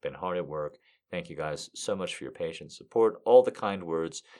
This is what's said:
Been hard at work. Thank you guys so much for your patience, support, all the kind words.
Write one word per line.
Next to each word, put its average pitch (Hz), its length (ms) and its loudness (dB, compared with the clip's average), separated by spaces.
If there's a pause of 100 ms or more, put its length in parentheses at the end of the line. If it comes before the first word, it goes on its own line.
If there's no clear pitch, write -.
Been 82 120 -6
hard 90 240 -4
at 85 100 -2
work. 76 300 -6 (340)
Thank 85 180 -8
you 78 60 -12
guys 76 380 -6
so - 220 -4
much 90 200 -4
for - 80 -12
your 65 80 -8
patience, 82 460 -8
support, - 480 2
all 127 180 10
the 123 80 -2
kind 98 320 -4
words. 82 400 -4 (160)